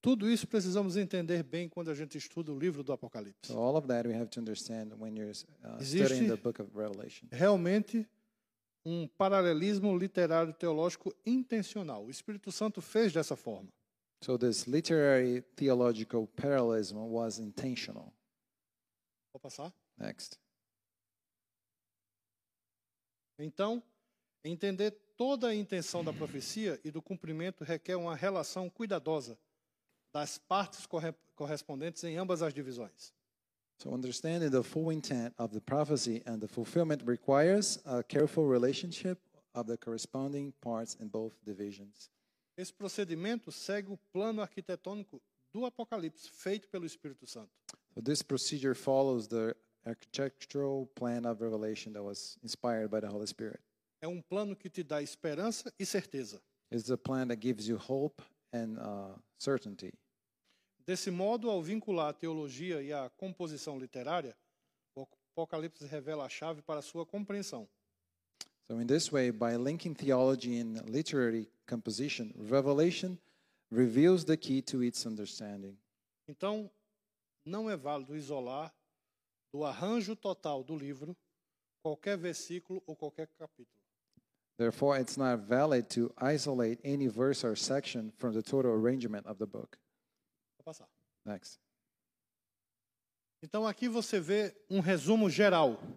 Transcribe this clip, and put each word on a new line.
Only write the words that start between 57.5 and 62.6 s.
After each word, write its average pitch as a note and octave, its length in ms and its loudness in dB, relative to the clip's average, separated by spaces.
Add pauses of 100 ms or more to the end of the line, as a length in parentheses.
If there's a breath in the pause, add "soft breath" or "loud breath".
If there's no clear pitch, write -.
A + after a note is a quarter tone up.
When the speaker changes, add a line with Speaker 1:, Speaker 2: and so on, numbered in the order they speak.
Speaker 2:
you A2+ 80 0
hope C3+ 440 -2 (300)
and, A2+ 260 -6
uh, G2+ 400 -10 (220)
certainty. G#2+ 540 -4 (920)
Speaker 1:
Desse F#3 240 -4
modo, G#3 400 0
ao F#3+ 120 2
vincular F3 480 0
a C#3+ 40 -4
teologia D#3 680 -4